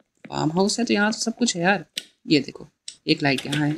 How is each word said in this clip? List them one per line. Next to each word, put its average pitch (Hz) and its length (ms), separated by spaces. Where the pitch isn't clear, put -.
farm 143 280
house 196 260
है 233 60
तो 233 100
यहाँ 208 180
तो - 80
सब - 160
कुछ 233 200
है 170 60
यार। 180 220
ये 151 140
देखो - 280
एक 151 160
लाइट 135 240
यहाँ 147 200
है, 151 120